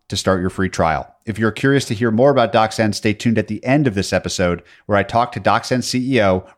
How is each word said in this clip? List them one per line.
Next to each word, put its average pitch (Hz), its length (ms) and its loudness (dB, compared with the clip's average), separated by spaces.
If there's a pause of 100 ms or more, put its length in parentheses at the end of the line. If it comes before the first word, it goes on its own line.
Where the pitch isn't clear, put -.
to 98 80 -8
start 95 240 0
your 90 100 -2
free 95 180 -2
trial. 80 460 -2 (100)
If 104 140 -8
you're 110 140 0
curious 139 340 0
to 120 80 -4
hear 117 160 0
more 123 200 4
about 117 220 2
DocSend, 110 420 2
stay 104 200 -2
tuned 113 240 0
at 104 100 -2
the 107 160 -8
end 139 220 2
of 101 80 0
this 98 180 -4
episode 90 500 -2 (240)
where 104 120 2
I 98 40 4
talk 117 300 0
to 104 80 -8
DocSend 113 440 0
C 127 320 -2
E 110 60 4
O 92 240 2 (120)